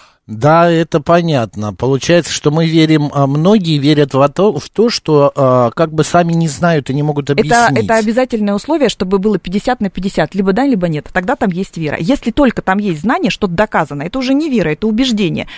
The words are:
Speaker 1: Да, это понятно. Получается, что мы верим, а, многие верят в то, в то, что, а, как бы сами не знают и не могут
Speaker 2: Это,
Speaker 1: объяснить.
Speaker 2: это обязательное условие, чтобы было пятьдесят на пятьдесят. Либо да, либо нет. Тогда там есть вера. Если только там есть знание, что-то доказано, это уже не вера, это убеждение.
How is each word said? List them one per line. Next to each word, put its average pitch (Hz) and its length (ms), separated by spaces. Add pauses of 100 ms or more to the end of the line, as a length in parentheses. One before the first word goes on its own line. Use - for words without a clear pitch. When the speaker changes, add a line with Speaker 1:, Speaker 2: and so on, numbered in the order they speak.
(260)
Speaker 1:
Да, 151 440
это 165 320
понятно. 131 720
Получается, 135 580
что - 200
мы 160 160
верим, 156 460
а, 139 120
многие 160 540
верят 147 340
в 131 160
то, 175 300
в - 100
то, 226 220
что, 143 440
а, 127 360
как 160 200
бы 156 120
сами 170 300
не 165 140
знают 147 440
и - 20
не 147 80
могут 143 300
Speaker 2:
Это, 139 100
Speaker 1:
объяснить. 208 440
Speaker 2:
это 226 120
обязательное 220 560
условие, 277 360
чтобы 196 280
было 196 220
пятьдесят 208 420
на 196 80
пятьдесят. - 460
Либо 190 180
да, 254 140
либо 190 200
нет. 151 240
Тогда 185 240
там 233 140
есть 180 280
вера. 151 220
Если 247 300
только 262 320
там 190 160
есть 190 240
знание, 254 300
что-то 180 220
доказано, 165 500
это 180 160
уже 262 160
не 302 160
вера, 190 180
это 151 160
убеждение. 214 640 (100)